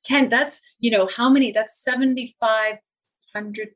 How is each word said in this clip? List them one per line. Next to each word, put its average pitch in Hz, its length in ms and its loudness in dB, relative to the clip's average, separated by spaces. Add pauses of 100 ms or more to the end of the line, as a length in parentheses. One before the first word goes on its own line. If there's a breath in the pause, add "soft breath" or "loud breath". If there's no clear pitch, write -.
Ten, 269 260 2
that's, 277 320 -2 (160)
you 233 120 0
know, 196 240 2
how 240 140 0
many, 262 240 4
that's 214 300 -4
seventy-five 240 920 -2 (580)
hundred 208 420 -10